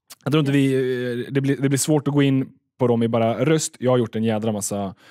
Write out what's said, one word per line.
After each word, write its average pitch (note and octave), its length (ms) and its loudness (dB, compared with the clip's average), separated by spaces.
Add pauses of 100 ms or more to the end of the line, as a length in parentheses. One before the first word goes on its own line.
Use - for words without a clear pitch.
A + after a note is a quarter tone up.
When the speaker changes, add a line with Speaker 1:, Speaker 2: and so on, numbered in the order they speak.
(240)
Speaker 1:
Jag B2+ 80 -2
tror D#3 80 4
inte C#3 180 0
Speaker 2:
Yes. C3+ 140 2
Speaker 1:
vi, B2 540 -2
eh, - 60 -12
det C#3 80 0
blir, C3+ 160 0
det C3+ 120 0
blir C#3 100 0
svårt D3 300 0
att C#3 60 -2
gå C#3+ 80 4
in C3+ 260 2 (300)
på B2+ 80 2
dem A#2 160 2
i A#2 60 2
bara A2+ 360 0
röst. D#3 340 0
Jag B2 120 0
har B2+ 80 4
gjort A2+ 180 -2
en A2 80 -2
jädra A2 280 -2
massa G2+ 420 -6 (160)